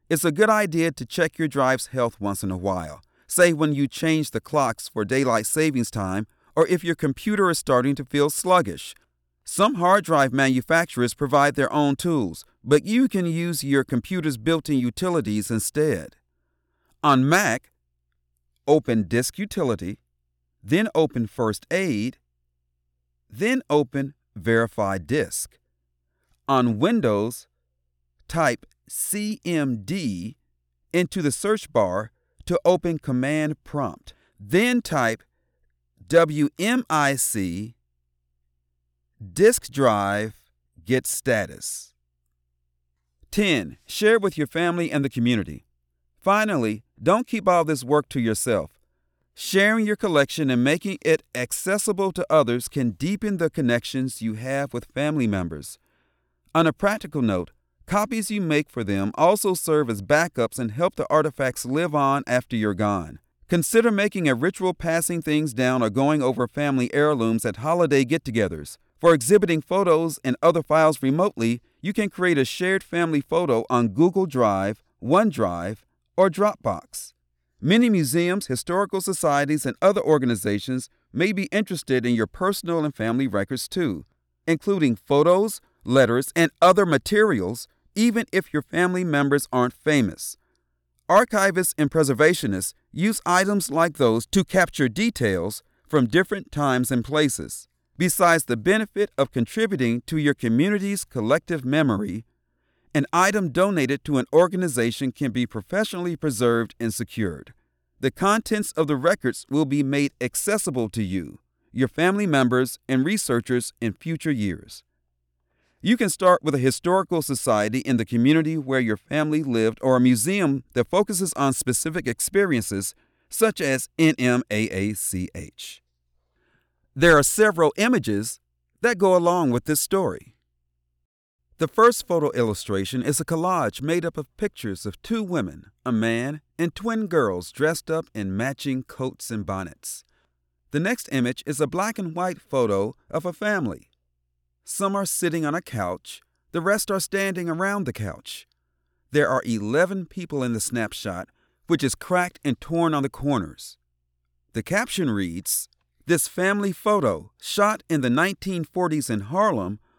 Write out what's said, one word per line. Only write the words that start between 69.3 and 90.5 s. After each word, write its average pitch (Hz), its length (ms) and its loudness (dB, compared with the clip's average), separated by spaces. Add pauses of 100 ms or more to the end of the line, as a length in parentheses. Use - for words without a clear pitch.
photos 165 640 2
and 127 180 0
other 165 220 4
files 156 400 4
remotely, 131 580 0 (180)
you 190 140 -6
can 208 160 -2
create 175 300 0
a 131 40 4
shared 185 400 -2
family 165 380 -2
photo 156 480 0
on 120 200 2
Google 170 360 2
Drive, 107 580 0 (180)
OneDrive, 110 760 0 (400)
or 185 140 4
Dropbox. - 800 -4 (480)
Many 226 280 4
museums, 175 580 0
historical 190 520 -2
societies, 147 680 0
and 127 160 -6
other 196 200 4
organizations 127 880 2 (240)
may 180 180 2
be 190 140 -2
interested 135 600 -2
in 120 100 2
your 110 120 0
personal 170 560 -2
and 147 100 -4
family 120 340 -2
records 104 400 -4
too, 127 380 -4 (420)
including 160 480 0
photos, 175 640 2 (220)
letters, 127 520 2
and 170 160 2 (100)
other 185 240 6
materials, 143 840 0 (280)
even 226 360 2
if 185 200 -2
your 151 120 -2
family 180 400 0
members 143 500 2
aren't 123 200 0
famous. - 640 -2 (720)